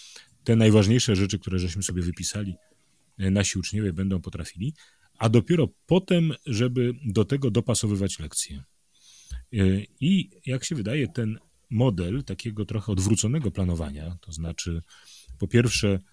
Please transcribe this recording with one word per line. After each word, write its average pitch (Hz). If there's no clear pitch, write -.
te 117
najważniejsze 110
rzeczy, 98
które 92
żeśmy 92
sobie 90
wypisali, 90
e, 95
nasi 98
uczniowie 101
będą 95
potrafili, 85
a 113
dopiero 147
potem, 175
żeby 123
do 104
tego 135
dopasowywać 101
lekcje. 73
E, -
i 180
jak 131
się 170
wydaje, 117
ten 110
model 110
takiego 104
trochę 107
odwróconego 107
planowania, 82
to 87
znaczy 82
po 101
pierwsze 107